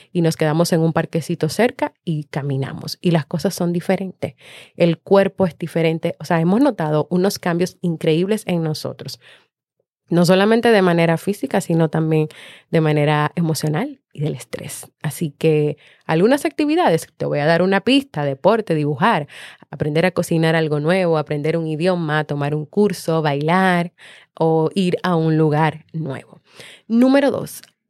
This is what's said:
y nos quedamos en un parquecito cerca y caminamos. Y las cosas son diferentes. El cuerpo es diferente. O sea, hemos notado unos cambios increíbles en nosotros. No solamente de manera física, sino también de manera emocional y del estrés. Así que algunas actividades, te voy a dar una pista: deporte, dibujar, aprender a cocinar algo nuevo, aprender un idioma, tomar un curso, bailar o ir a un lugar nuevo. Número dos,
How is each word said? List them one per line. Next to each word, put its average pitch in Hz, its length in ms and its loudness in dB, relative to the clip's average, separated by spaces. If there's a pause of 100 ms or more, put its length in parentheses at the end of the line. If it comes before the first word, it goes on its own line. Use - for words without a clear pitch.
(120)
y 170 100 0
nos 165 160 0
quedamos 160 340 0
en 165 80 4
un 165 140 2
parquecito 160 560 -4
cerca 247 420 -2 (120)
y 151 200 -4
caminamos. 135 800 -6
Y 175 80 0
las 165 160 2
cosas 175 280 -4
son 175 200 -2
diferentes. 180 600 -4 (420)
El 170 220 -2
cuerpo 196 460 2
es 165 140 -4
diferente. 165 640 -4
O 160 40 -14
sea, 165 160 0
hemos 190 220 2
notado 156 480 0
unos 180 280 0
cambios 175 440 -4
increíbles 175 640 -2
en 170 160 -2
nosotros. 147 580 -8 (880)
No 170 160 4
solamente 220 440 4
de 202 120 6
manera 170 340 4
física, - 440 -4
sino 165 280 2
también 156 400 0 (420)
de 160 100 2
manera 151 560 2
emocional 165 680 -2 (100)
y - 80 -12
del 147 140 -4
estrés. - 560 -14 (120)
Así 151 280 -6
que 151 460 0 (280)
algunas 208 400 2
actividades, 302 640 0 (100)
te 143 100 -6
voy 147 120 -2
a 143 80 0
dar 165 160 4
una 196 180 2
pista: 254 440 0
deporte, 175 500 0
dibujar, 151 540 0 (420)
aprender 151 340 -2
a 185 60 0
cocinar 165 460 0
algo 151 240 0
nuevo, 170 360 0
aprender 151 400 -2
un 165 120 -4
idioma, 156 560 -2
tomar 143 300 -4
un 151 120 -4
curso, 180 560 0
bailar 170 720 0 (420)
o 160 400 0
ir 180 280 0
a 180 120 0
un 160 240 2
lugar 156 540 2
nuevo. 135 500 -10 (460)
Número 262 420 4
dos, - 320 -6 (280)